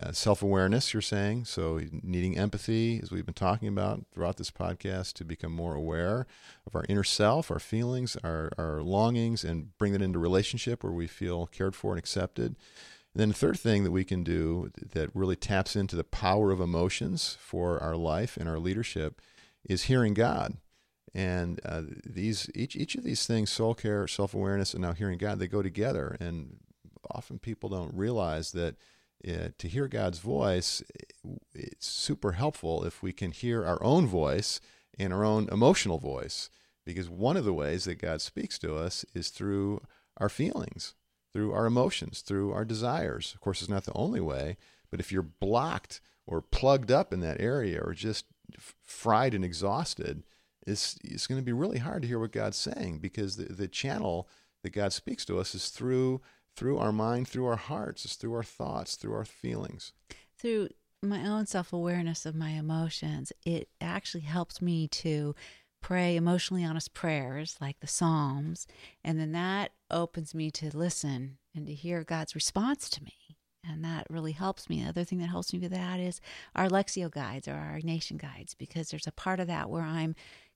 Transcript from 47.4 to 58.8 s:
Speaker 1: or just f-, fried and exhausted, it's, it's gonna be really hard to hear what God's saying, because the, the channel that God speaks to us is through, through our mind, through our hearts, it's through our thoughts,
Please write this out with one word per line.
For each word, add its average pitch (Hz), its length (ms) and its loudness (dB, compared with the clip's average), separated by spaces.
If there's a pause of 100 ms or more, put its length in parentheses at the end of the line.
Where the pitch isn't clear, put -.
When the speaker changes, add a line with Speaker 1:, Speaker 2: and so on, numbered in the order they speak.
Speaker 1:
or - 140 -4
just 107 320 -4 (300)
f-, - 260 -20
fried 117 540 4
and 92 100 2
exhausted, 90 800 -2 (420)
it's, - 380 -2
it's - 240 -6
gonna 131 140 0
be 123 100 0
really 135 280 0
hard 147 240 -2
to 120 40 -2
hear 117 120 0
what 113 120 -2
God's 107 240 0
saying, 85 440 -4
because 95 360 -2
the, 90 160 -6
the 95 160 -4
channel 101 640 -2 (320)
that - 80 -6
God 101 240 0
speaks - 320 -6
to 92 120 -2
us 92 160 -2
is - 140 -6
through, 127 540 0 (340)
through 131 220 0
our 110 160 2
mind, 120 340 2
through 127 200 -2
our 117 100 2
hearts, - 480 -6
it's - 100 -8
through 113 180 -6
our 117 100 -2
thoughts, - 520 -6